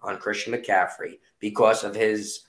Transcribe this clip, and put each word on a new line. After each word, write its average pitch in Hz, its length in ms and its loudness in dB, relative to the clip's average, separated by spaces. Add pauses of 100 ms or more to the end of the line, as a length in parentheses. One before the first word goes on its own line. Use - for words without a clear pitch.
on 98 160 -6
Christian 107 380 -4
McCaffrey 92 640 0 (200)
because 107 460 2
of 101 100 -6
his 107 540 0